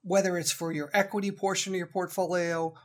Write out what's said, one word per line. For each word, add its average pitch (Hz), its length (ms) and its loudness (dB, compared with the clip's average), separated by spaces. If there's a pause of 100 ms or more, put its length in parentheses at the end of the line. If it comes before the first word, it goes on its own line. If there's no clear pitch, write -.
whether 185 360 2
it's 151 140 0
for 165 200 -4
your 147 220 -4
equity 196 380 2
portion 196 420 -2
of 185 40 0
your 175 100 -4
portfolio 170 960 0